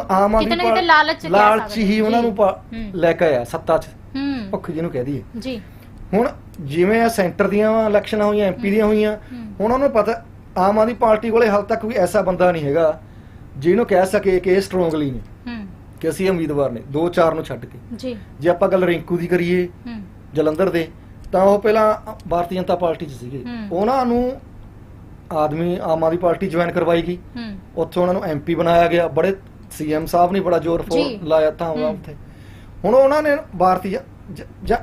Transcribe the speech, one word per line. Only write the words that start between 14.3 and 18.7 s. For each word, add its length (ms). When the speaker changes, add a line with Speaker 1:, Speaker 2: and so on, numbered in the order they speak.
Speaker 1:
ਕਿ 100
ਇਹ 120
ਸਟਰੋਂਗਲੀ 500
ਨੇ, 80
Speaker 2:
ਹੂੰ। 200
Speaker 1:
ਕਿ 80
ਅਸੀਂ 200
ਉਮੀਦਵਾਰ 420
ਨੇ, 160
ਦੋ 220
ਚਾਰ 240
ਨੂੰ 100
ਛੱਡ 220
ਕੇ। 120
Speaker 2:
ਜੀ। 220
Speaker 1:
ਜੇ 100
ਆਪਾਂ 200
ਗੱਲ 140